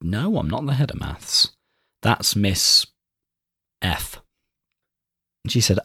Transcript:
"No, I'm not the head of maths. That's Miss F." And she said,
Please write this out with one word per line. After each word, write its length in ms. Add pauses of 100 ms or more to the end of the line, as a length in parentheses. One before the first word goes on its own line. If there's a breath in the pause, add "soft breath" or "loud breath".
"No, 360
I'm 120
not 160
the 80
head 180
of 80
maths. 520 (500)
That's 340
Miss 500 (960)
F." 400 (1200)
And 80
she 100
said, 240